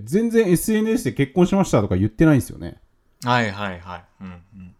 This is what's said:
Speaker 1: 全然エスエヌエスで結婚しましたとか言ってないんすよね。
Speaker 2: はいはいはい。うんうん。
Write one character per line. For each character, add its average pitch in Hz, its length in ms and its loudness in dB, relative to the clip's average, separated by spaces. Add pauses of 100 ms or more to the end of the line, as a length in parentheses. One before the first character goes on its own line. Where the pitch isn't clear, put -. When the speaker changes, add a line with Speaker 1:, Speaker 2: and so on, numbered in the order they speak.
Speaker 1:
全 208 260 0
然 220 180 2
エ 175 80 4
ス 220 180 -2
エ 214 80 2
ヌ 220 80 0
エ 226 80 0
ス 226 60 -6
で - 80 -2
結 139 200 -2
婚 180 140 4
し 185 80 -2
ま 196 100 2
し - 60 -4
た 127 100 4
と 101 80 -2
か 95 80 0
言 98 120 0
っ - 20 -4
て - 160 2
な 156 80 6
い 131 40 4
ん - 40 0
す - 80 -14
よ - 80 -16
ね。 87 220 -14 (440)
Speaker 2:
は 120 180 2
い 107 80 -2
は 98 220 -8
い 87 80 -14
は 90 160 -14
い。 87 80 -20 (160)
う 92 40 -14
ん - 20 -14
う 92 40 -14
ん。 90 500 -20